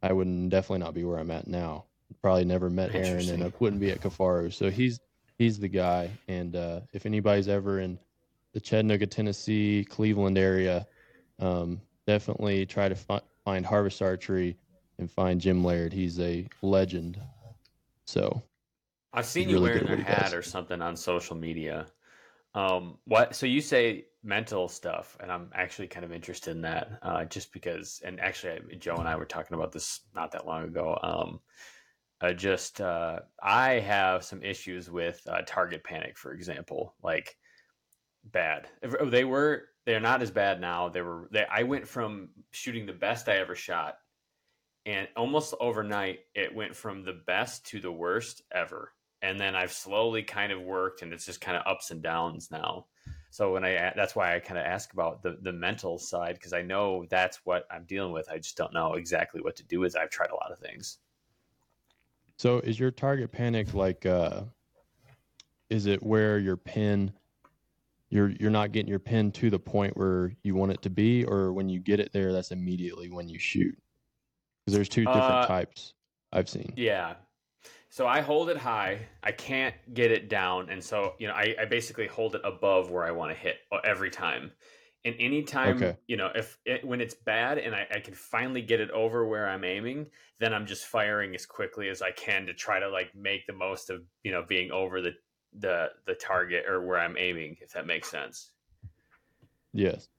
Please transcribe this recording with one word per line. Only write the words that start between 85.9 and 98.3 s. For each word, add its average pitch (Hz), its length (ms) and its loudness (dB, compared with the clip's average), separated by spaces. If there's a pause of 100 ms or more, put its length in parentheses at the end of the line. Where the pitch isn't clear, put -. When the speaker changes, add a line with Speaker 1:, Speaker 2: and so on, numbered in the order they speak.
Speaker 2:
you 120 80 -2
know, 95 200 -2
if - 280 -6
it, 123 220 -2
when 123 160 -2
it's 117 140 -6
bad 120 420 0
and 113 180 -4
I, 101 160 -4
I 107 80 -4
can 101 140 -14
finally 123 480 -4
get 110 180 4
it 107 120 -2
over 113 340 2
where 107 240 0
I'm 95 140 -4
aiming, 117 440 -4 (320)
then 113 140 2
I'm 107 120 -2
just 101 200 -10
firing 104 500 0
as - 100 -10
quickly 101 440 -6
as 95 120 -6
I 92 100 -2
can 95 340 -2
to 90 80 -8
try 98 260 -2
to, 98 80 -2
like, 92 280 -4
make 98 320 -4
the 101 60 -10
most 92 360 -6
of, 90 140 -8 (200)
you 101 80 -4
know, 90 160 -2
being 92 240 0
over 92 300 -2
the, 87 140 -2 (420)
the, 92 340 0 (140)
the 92 80 -2
target 90 540 0
or 92 180 0
where 90 140 2
I'm 85 180 0
aiming, 85 440 -2
if - 120 -20
that 85 140 -8
makes 82 220 -4
sense. - 420 -12 (1200)